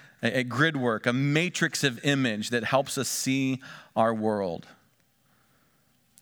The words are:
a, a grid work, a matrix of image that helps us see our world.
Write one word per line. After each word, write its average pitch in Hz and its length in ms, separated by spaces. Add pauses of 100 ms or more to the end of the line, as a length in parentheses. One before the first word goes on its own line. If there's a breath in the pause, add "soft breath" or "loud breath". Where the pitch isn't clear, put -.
(220 loud breath)
a, 120 180
a 127 40
grid 139 340
work, 117 280
a 123 80
matrix 151 720
of 120 220
image 127 460
that 120 140
helps 139 320
us 123 100
see 131 540 (340 loud breath)
our 113 180
world. 104 540 (1500)